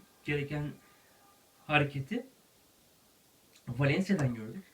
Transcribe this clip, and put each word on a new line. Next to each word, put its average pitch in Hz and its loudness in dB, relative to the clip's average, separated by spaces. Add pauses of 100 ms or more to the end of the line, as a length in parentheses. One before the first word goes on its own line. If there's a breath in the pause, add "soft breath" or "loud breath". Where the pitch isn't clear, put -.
(240)
gereken 147 -2 (920 soft breath)
hareketi 147 0 (1400)
Valencia'dan 143 2
gördük. 113 -10